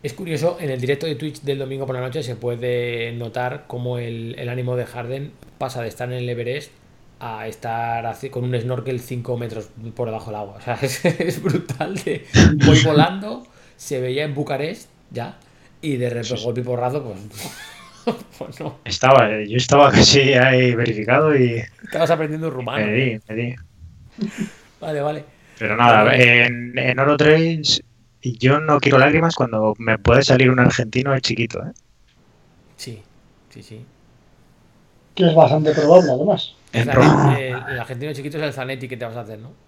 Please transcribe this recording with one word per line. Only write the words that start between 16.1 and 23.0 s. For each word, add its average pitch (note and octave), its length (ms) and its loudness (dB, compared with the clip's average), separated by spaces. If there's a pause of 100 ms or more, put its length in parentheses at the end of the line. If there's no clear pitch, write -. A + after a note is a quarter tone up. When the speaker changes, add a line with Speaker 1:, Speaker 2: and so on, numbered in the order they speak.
Speaker 1:
repente A#2+ 180 -6
Speaker 2:
Sí, A#2+ 100 -4
sí. A2 60 -10
Speaker 1:
golpe A#2+ 160 -4
y A#2 40 -6
porrazo, B2 400 -4
pues, G2+ 140 -12 (1040)
<laughs> - 140 -20
pues - 220 -14
no. D#3 240 -10
Speaker 2:
Estaba, B2+ 460 4
eh, G#2+ 180 -6
yo A2 80 -2
estaba C#3 340 6
casi C3+ 440 6
ahí B2+ 400 4
verificado A#2+ 640 0
y A#2+ 260 2 (200)
Speaker 1:
Estabas - 280 -2
aprendiendo D#3+ 400 -2
rumano. A#2+ 360 -4
Speaker 2:
me G#2 60 -2
di, A#2+ 260 0 (100)